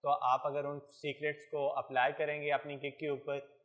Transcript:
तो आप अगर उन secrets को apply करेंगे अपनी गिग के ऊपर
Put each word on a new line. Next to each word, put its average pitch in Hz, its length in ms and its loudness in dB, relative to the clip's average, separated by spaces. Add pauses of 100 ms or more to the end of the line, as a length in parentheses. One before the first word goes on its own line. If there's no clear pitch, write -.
तो 143 60 0
आप 131 380 4
अगर 143 180 0
उन 143 200 -4
secrets 147 600 -4
को 143 220 0
apply 131 440 2
करेंगे 147 380 -2
अपनी 143 260 0
गिग 135 160 -6
के 156 160 -6
ऊपर 139 560 -4